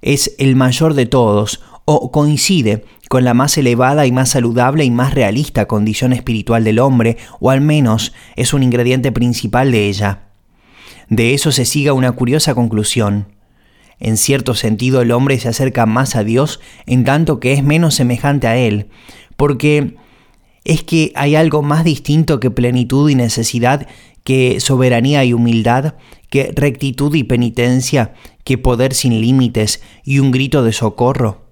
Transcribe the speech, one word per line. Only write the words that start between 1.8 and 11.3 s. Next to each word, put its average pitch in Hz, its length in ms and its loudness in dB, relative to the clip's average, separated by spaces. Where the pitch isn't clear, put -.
o 143 260 0
coincide 147 760 0
con 127 140 2
la 123 100 2
más 139 240 0
elevada 131 480 2
y 123 60 2
más 127 180 0
saludable 123 560 0
y 123 40 2
más 127 220 0
realista 117 540 -2
condición 110 480 0
espiritual 113 500 -2
del 107 140 0
hombre, 120 400 2
o 127 120 0
al 135 100 2
menos 139 540 0
es 123 200 -2
un 139 80 2
ingrediente 123 500 0
principal 120 600 0
de 104 160 2
ella. 101 320 -2
De 117 260 2